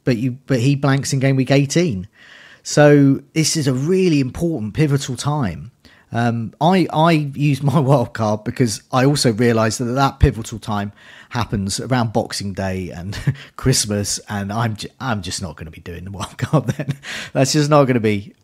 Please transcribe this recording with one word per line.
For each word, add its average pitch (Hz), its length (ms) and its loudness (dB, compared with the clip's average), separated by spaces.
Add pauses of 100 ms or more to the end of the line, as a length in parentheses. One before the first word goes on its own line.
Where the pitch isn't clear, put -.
but 127 140 0
you, 123 300 -4
but 135 140 0
he 139 140 2
blanks 139 380 0
in 135 80 0
game 135 160 2
week 131 140 0
eighteen. 139 580 2 (560)
So 143 580 6 (120)
this 160 220 0
is 143 120 -2
a 131 60 2
really 165 440 2
important, 143 560 -2
pivotal 139 400 0
time. 113 560 -4 (420)
Um, 117 480 -2
I, 175 320 4
I 160 180 4 (240)
use 143 300 0
my 147 160 2
<laughs> 131 100 4
wild 123 240 2
card 107 300 -2
because 120 360 -2 (120)
I 127 120 4
also 139 280 2
realise 113 460 2
that 127 60 -4
that 131 360 0
pivotal 110 400 0
time 104 320 -4 (380)
happens 104 500 -4
around 117 320 -2
Boxing 101 400 -4
Day 92 380 -6
and 85 280 -10 (200)
<laughs> - 180 -20
Christmas, 104 600 -2 (100)
and 101 240 -6
I'm 113 240 -2
j-, - 120 -12 (120)
I'm 117 200 -4
just 92 220 -8
not 80 140 -10
gonna 80 160 -14
be - 80 -20
doing 87 240 -14
the 98 80 -12
wild - 260 -12
card 127 280 -2
<laughs> - 20 -6
then. 139 280 -4 (360)
That's 135 200 2
just 151 160 2
not 147 160 6
gonna 123 160 2
be 104 440 -2